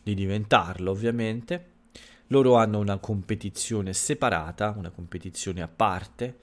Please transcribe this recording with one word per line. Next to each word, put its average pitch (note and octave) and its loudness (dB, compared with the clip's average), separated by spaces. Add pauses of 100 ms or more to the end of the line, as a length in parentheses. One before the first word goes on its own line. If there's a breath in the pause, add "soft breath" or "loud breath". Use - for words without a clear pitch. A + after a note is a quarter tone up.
di G#2 -4
diventarlo, F#2+ 2
ovviamente. A#2 -4 (560 loud breath)
Loro B2+ 6
hanno G#2+ 4
una G2+ 0
competizione G2+ -4
separata, G#2 -2
una E2+ -10
competizione F2 -8
a D#2+ -4
parte, G#2 -2